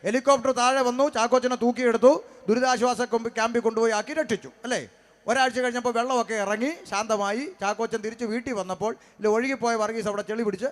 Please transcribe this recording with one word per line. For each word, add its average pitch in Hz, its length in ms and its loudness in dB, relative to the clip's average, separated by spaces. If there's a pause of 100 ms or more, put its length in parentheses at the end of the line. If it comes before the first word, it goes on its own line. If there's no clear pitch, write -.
ഹെലികോപ്റ്റർ 254 480 2
താഴെ 254 280 2
വന്നു, 254 280 2
ചാക്കോച്ചനെ 247 480 2
തൂക്കിയെടുത്തു, 240 680 4 (240)
ദുരിതാശ്വാസ 247 520 2
കൊമ്പ്-, 233 340 -2
ക്യാമ്പിൽ 233 260 0
കൊണ്ടുപോയി 226 320 2
ആക്കി 214 200 -2
രക്ഷിച്ചു, 226 380 -2 (140)
അല്ലേ? 202 240 -4 (380)
ഒരാഴ്ച 254 340 2
കഴിഞ്ഞപ്പോൾ 247 320 -2
വെള്ളമൊക്കെ 233 420 0
ഇറങ്ങി 214 380 0 (180)
ശാന്തമായി. 214 680 -2
ചാക്കോച്ചൻ 214 380 -4
തിരിച്ച് 220 260 -6
വീട്ടിൽ 240 280 -4
വന്നപ്പോൾ 190 400 -4
ഇല്ല, - 360 -6
ഒഴുകിപ്പോയ 233 460 0
വർഗീസ് 214 340 -2
അവിടെ 202 140 -4
ചെളി 220 200 -4
പിടിച്ച് 208 300 -2